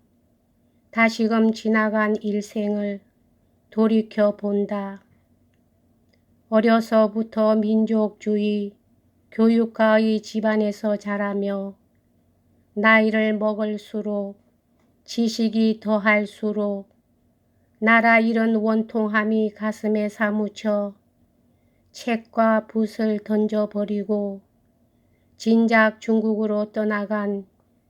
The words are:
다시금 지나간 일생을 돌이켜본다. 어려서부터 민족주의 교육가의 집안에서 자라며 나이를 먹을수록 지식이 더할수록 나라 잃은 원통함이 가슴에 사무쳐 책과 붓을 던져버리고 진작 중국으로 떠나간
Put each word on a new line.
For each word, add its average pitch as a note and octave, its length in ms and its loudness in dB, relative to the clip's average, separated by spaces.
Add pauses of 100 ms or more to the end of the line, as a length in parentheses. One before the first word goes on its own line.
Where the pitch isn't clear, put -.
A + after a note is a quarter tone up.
(920)
다시금 A3+ 640 2
지나간 G#3+ 640 0
일생을 G#3 800 -4 (720)
돌이켜본다. G#3 1300 -2 (1400)
어려서부터 A3 1080 2
민족주의 G#3+ 1200 0 (560)
교육가의 A3 920 2
집안에서 G#3+ 720 -2
자라며 G3+ 800 -6 (960)
나이를 A3 640 2
먹을수록 G#3 960 -6 (680)
지식이 A3 760 0
더할수록 G#3 1080 -2 (880)
나라 A3+ 400 4
잃은 A3+ 380 0
원통함이 A3 920 -2
가슴에 G#3+ 580 -4
사무쳐 G#3 880 -4 (960)
책과 A3+ 760 0
붓을 A3 540 -2
던져버리고 G#3 1200 -2 (960)
진작 A3 640 4
중국으로 G#3+ 720 -2
떠나간 G#3 720 -4 (440)